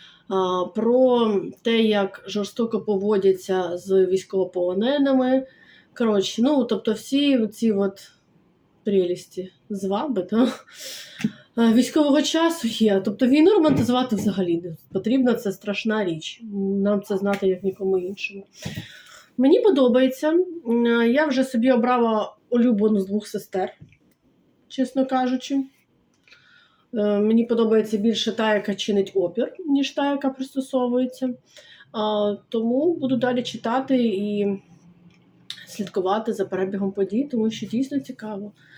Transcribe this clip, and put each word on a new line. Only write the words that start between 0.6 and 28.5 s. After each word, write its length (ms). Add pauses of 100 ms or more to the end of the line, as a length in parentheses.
про 560 (300)
те, 180
як 480
жорстоко 540
поводяться 960
з 280
військовополоненими. 1400 (500)
Коротше, 440
ну, 220
тобто 300
всі 540
ці 240
от 400 (720)
прелісті 680 (180)
зваби, 520
та? 320 (1000)
А, 180
військового 480
часу 460
є. 380
Тобто 220
війну 240
романтизувати 640
взагалі 460
не 140 (180)
потрібно, 400
це 180
страшна 540
річ. 360 (420)
Нам 180
це 160
знати, 300
як 160
нікому 340
іншому. 480 (920)
Мені 220
подобається. 680 (380)
М, 180 (260)
я 140
вже 180
собі 280
обрала 640 (140)
улюблену 500
з 60
двох 220
сестер, 460 (920)
чесно 380
кажучи. 580 (1300)
Е, 220
мені 260
подобається 520
більше 340
та, 220